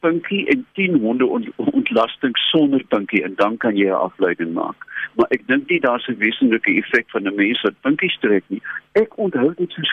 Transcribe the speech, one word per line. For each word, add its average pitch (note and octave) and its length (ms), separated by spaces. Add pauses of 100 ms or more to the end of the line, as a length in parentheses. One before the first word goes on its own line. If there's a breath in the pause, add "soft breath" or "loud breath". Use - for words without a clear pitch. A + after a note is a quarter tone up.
Pinkie E3+ 460
en F#3+ 260
tien F3+ 280
honde A#2+ 260
ont-, G#2+ 300
ontlastings A#2 920
sonder C#3+ 380
Pinkie G2+ 360
en F#2 120
dan G#2+ 200
kan G#2+ 200
jy G2+ 120
'n F#2+ 40 (160)
afleiding F2 460
maak. - 220 (380 loud breath)
Maar A#2 160
ek C3 160
dink C3+ 220
nie F3 120
daar's B2 280
'n B2 100
wesenlike A2+ 580
effek A2+ 340
van G#2+ 160
'n G2 80
mens G#2 280
wat - 180
Pinkie D3+ 400
trek G#2 260
nie. - 160 (300 loud breath)
Ek A3 260
onthou E3+ 360
dit F3 160
soos - 220